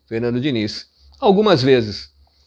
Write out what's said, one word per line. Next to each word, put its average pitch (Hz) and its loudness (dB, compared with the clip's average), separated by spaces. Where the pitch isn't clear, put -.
Fernando 120 -4
Diniz, 117 -4
algumas 202 2
vezes. 120 0